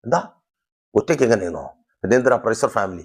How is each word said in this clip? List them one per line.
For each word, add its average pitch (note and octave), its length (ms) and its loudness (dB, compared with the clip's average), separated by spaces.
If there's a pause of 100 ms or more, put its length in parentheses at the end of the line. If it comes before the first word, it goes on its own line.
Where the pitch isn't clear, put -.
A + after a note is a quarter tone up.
എന്താ, D3+ 240 -4 (640)
ഒറ്റയ്ക്ക് C#3 300 2
എങ്ങനെയെന്നോ? F#2 500 -2 (280)
പിന്നെ G2 140 2
എന്തിനാ B2 200 4
പ്രൈസർ A2+ 320 -2
ഫാമിലി? F#2+ 360 -4